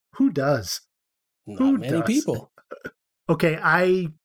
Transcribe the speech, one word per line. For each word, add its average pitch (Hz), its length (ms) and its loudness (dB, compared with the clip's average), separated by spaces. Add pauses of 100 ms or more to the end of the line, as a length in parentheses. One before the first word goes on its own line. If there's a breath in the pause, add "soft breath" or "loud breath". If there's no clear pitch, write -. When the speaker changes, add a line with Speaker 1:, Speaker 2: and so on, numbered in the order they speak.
(140)
Speaker 1:
Who 269 160 2
does? 135 500 -2 (680)
Speaker 2:
Not 208 120 -10
Speaker 1:
Who 269 180 2
Speaker 2:
many 170 240 -2
Speaker 1:
does? - 60 -2
Speaker 2:
people. - 500 -2
Speaker 1:
<laughs> - 340 -18 (380)
Okay, 160 340 0
I 180 460 2 (160)